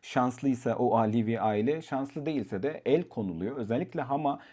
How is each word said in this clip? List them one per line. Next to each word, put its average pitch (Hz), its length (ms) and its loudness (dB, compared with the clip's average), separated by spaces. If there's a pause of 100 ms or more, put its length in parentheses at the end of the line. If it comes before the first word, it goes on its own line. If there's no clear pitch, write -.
şanslıysa 123 720 0
o 117 200 4
Alevi 113 440 2
aile, 110 420 2
şanslı 139 440 -6
değilse 117 360 -2
de 147 240 -4
el 156 160 4
konuluyor. 98 540 -4
Özellikle 123 440 -2
Hama 139 400 -2 (120)